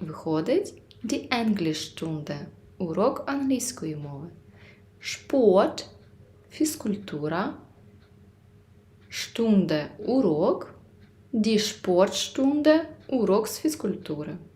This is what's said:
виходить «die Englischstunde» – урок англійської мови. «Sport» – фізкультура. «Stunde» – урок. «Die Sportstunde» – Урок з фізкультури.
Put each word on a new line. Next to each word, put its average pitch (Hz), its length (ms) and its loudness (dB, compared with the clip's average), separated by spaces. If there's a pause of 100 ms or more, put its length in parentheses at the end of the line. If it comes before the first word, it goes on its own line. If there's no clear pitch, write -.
виходить 160 840 -2 (220)
«die 277 240 -4
Englischstunde» – 160 1160 0 (320)
урок 185 480 0
англійської 262 720 -4
мови. 143 320 -12 (760)
«Sport» – 226 840 4 (640)
фізкультура. 196 1040 -4 (1600)
«Stunde» – 180 720 0 (140)
урок. 208 760 0 (580)
«Die 220 260 2
Sportstunde» – 269 1200 2 (280)
Урок 208 400 2
з - 100 -8
фізкультури. 156 800 -6 (200)